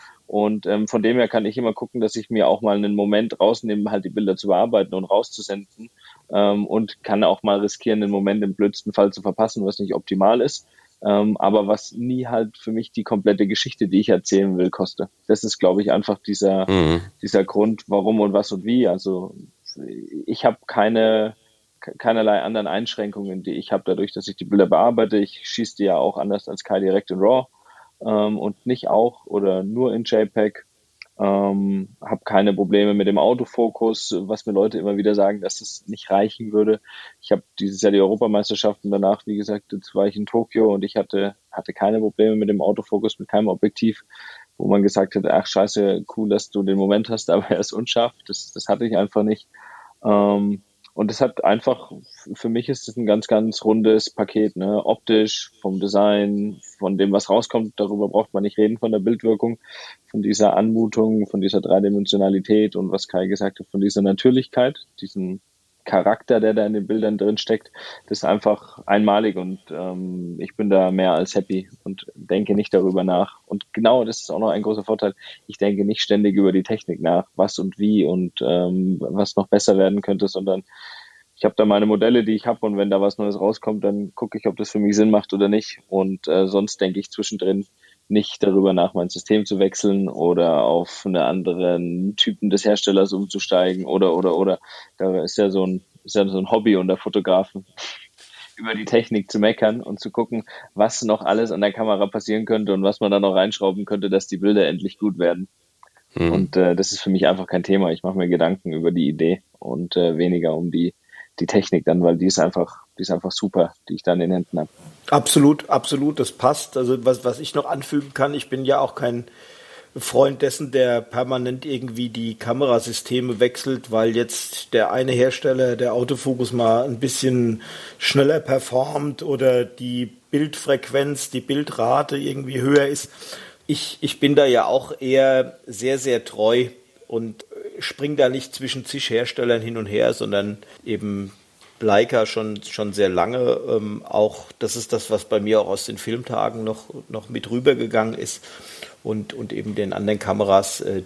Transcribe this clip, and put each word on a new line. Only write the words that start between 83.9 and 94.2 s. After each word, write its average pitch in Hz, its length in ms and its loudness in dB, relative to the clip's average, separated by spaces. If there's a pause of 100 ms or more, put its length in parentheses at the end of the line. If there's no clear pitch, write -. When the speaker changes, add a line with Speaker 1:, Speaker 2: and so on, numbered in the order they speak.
Speaker 1:
gucke 113 240 -8
ich, - 80 -4
ob 98 100 -2
das 107 140 -6
für - 80 -4
mich 104 160 2
Sinn 107 160 6
macht 104 220 2
oder 101 160 4
nicht. 107 400 -2
Und, 95 400 -2
äh, 92 180 4
sonst 98 340 0
denke 95 200 0
ich - 100 -12
zwischendrin 98 560 -2 (420)
nicht - 340 0
darüber 98 320 4
nach, 90 180 2
mein 90 160 -2
System 107 380 0
zu 98 120 -4
wechseln 98 500 0
oder 85 560 2
auf 85 420 0
einen 92 100 -2
anderen 87 1000 -2
Typen 104 340 -2
des 98 140 0
Herstellers 98 500 2
umzusteigen 92 720 -2
oder, 90 280 2
oder, 90 220 0